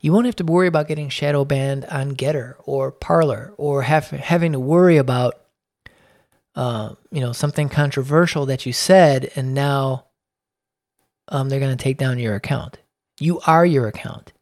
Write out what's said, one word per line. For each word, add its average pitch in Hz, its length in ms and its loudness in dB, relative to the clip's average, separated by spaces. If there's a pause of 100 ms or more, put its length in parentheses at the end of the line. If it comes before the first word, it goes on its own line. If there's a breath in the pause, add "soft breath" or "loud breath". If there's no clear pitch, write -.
You 151 120 2
won't 226 140 4
have 240 100 -2
to 185 80 -4
worry 175 240 2
about 156 180 0
getting 151 220 -6
shadow 143 360 0
banned 139 420 -2
on 139 280 -6
Gettr 131 400 -4 (100)
or 135 280 -4
Parler 143 640 0
or 143 260 -2
have, 147 280 0
having 165 420 0
to 135 80 -2
worry 165 360 6
about, 123 440 0 (1120 soft breath)
uh, 113 400 -6 (160)
you 156 100 -6
know, 123 120 -4
something 147 360 -2
controversial 147 760 0
that 131 180 -4
you 127 80 -6
said 147 640 4
and 131 200 -4
now, 139 520 -2 (1200)
um, 135 220 -4
they're 139 100 -2
gonna 135 160 -2
take 135 240 -4
down 127 220 -2
your 110 160 -2
account. - 420 -6 (400)
You 165 280 -2
are 165 200 6
your 139 220 2
account. - 540 -14